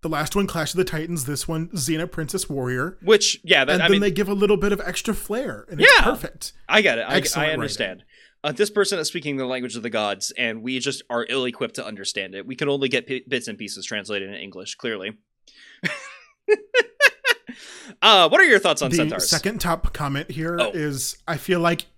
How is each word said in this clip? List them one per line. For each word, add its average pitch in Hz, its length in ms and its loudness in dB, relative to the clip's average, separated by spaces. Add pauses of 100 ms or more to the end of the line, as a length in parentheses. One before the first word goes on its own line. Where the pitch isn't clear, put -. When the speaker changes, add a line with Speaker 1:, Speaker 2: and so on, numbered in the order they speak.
Speaker 1:
The 165 80 -8
last 156 260 -4
one, 202 120 2
Clash 165 260 -4
of 170 60 -2
the 185 60 2
Titans. 160 420 -6
This 143 200 -6
one, 165 220 -4
Xena, 156 420 -4
Princess - 380 -6
Warrior. 131 540 -4
Speaker 2:
Which, 202 420 4
yeah, 147 220 4
that, 147 80 2
Speaker 1:
And 180 80 2
Speaker 2:
I 170 40 4
Speaker 1:
then 196 60 6
Speaker 2:
mean, 196 80 4
Speaker 1:
they 202 100 2
give 185 180 0
a 202 60 0
little 202 220 4
bit 196 160 0
of - 80 -2
extra - 340 -4
flair, 214 560 -6
and 160 100 -8
it's 523 180 10
Speaker 2:
yeah. - 60 4
Speaker 1:
perfect. - 480 -4 (160)
Speaker 2:
I 208 120 6
get 143 180 2
it. 113 40 -4
I, 135 140 -2
Speaker 1:
Excellent 139 200 0
Speaker 2:
I 147 140 0
Speaker 1:
writing. 151 100 -4
Speaker 2:
understand. 98 440 -6 (380)
Uh, 147 100 -2
this 208 180 0
person 202 280 0
is 151 100 -4
speaking 147 280 -4
the 131 80 -4
language 123 320 -6
of 113 60 -10
the 117 80 -6
gods, 104 480 -2
and 113 240 -2
we 127 160 -4
just 131 320 -4
are 120 180 -2
ill-equipped 123 460 -4
to - 120 -10
understand 98 480 -8
it. 98 120 -10
We 131 100 -10
can 143 140 -2
only 139 180 0
get 123 180 -2
p-, 131 220 -6
bits 123 200 -4
and 107 100 -10
pieces 98 260 -12
translated 101 460 -6
in 101 60 -12
English, 95 400 -14
clearly. 107 420 -8 (640)
<laughs> - 80 -4 (2000)
Uh, 190 260 8
what 302 120 6
are 381 40 10
your 247 140 8
thoughts 170 240 2
on - 80 0
Speaker 1:
The 175 60 2
Speaker 2:
centaurs? 156 320 0
Speaker 1:
second 190 320 -2
top 170 320 0
comment 143 380 -4
here 160 280 -4
Speaker 2:
Oh. - 120 0
Speaker 1:
is, 147 480 -6 (100)
I 139 80 -2
feel 175 240 0
like 170 240 2 (140)